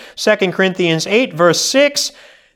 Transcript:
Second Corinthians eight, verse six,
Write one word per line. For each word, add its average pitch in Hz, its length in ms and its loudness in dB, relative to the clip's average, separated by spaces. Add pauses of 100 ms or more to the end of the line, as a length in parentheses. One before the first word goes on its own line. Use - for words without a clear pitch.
(140)
Second 208 380 0
Corinthians 180 560 0
eight, 220 240 0
verse 160 280 2
six, 285 520 0 (440)